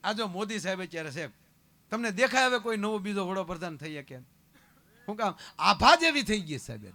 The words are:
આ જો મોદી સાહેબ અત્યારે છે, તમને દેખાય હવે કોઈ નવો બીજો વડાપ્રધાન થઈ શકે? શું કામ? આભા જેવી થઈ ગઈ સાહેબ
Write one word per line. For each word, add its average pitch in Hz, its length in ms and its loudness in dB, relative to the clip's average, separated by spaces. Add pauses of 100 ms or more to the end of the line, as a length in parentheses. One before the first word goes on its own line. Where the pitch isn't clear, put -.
આ 202 100 0
જો 220 140 -2
મોદી 202 320 -4
સાહેબ 185 220 -4
અત્યારે 160 300 -8
છે, 147 160 -8 (640)
તમને 226 220 -2
દેખાય 254 340 2
હવે 247 140 2
કોઈ 226 180 -2
નવો 208 220 -2
બીજો 196 280 -4
વડાપ્રધાન 175 500 -6
થઈ 151 180 -10
શકે? 135 240 -14 (880)
શું 208 100 -6
કામ? 214 200 -2 (240)
આભા 202 360 8
જેવી 320 260 2
થઈ 208 200 -2
ગઈ 156 160 -8
સાહેબ 113 240 -12 (140)